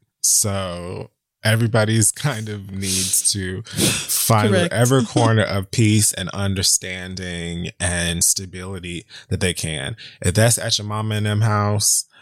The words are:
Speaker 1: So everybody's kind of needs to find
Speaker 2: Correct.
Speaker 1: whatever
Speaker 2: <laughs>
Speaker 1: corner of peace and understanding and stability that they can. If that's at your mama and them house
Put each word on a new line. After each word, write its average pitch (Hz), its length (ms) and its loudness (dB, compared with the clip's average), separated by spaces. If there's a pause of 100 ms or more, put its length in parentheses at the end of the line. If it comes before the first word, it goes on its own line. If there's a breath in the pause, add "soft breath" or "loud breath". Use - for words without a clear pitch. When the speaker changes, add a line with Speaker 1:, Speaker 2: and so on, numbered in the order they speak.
(220)
Speaker 1:
So 92 880 -2 (340)
everybody's 110 680 4
kind 110 380 -4
of 98 240 -10
needs 95 580 -2
to 95 320 -4
find - 880 0
Speaker 2:
Correct. 95 220 4
Speaker 1:
whatever 123 300 4
Speaker 2:
<laughs> - 20 0
Speaker 1:
corner 113 400 4
of 95 260 -4
peace 107 420 4
and 92 180 -6
understanding 92 1500 -2
and 87 460 0
stability 90 800 -6 (240 loud breath)
that 98 100 -2
they 90 160 0
can. 73 420 -6 (240 loud breath)
If 92 140 0
that's 113 240 4
at 110 200 -2
your 104 100 -6
mama 107 280 -2
and 104 100 -2
them 104 160 2
house 104 640 2 (160 loud breath)